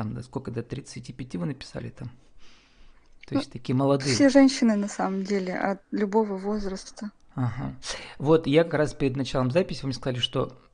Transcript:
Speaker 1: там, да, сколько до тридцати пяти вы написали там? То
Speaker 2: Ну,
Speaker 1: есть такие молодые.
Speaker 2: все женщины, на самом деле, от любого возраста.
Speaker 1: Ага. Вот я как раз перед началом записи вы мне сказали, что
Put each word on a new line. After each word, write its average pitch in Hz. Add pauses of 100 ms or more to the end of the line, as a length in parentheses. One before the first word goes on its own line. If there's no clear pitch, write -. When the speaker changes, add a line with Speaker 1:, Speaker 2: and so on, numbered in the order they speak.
Speaker 1:
там, 107
да, 123
сколько 127
до 120
тридцати -
пяти 135
вы 175
написали 131
там? 123 (1160)
То -
Speaker 2:
Ну, 139
Speaker 1:
есть -
такие 127
молодые. 139
Speaker 2:
все 269
женщины, 262
на 202
самом 190
деле, 185
от 190 (100)
любого 208
возраста. 202 (220)
Speaker 1:
Ага. 131 (420)
Вот 160
я 147
как 156
раз 143
перед 135
началом 127
записи 175
вы 139
мне 135
сказали, 127
что - (160)